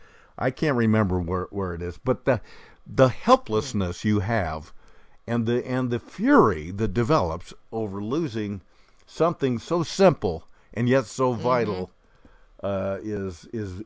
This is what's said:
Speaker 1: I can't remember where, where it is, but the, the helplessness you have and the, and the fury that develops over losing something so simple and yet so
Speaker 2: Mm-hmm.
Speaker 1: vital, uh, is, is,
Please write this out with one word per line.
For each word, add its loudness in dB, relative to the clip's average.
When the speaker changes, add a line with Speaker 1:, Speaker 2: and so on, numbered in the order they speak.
Speaker 1:
I -2
can't 0
remember 2
where, -4
where -6
it -8
is, -8
but -2
the, 2
the 4
helplessness 0
you 4
have -4
and 0
the, 0
and -2
the -2
fury 4
that -2
develops 0
over -4
losing -4
something 0
so -2
simple 2
and 0
yet 4
so 0
Speaker 2:
Mm-hmm. -6
Speaker 1:
vital, 0
uh, -4
is, -6
is, -8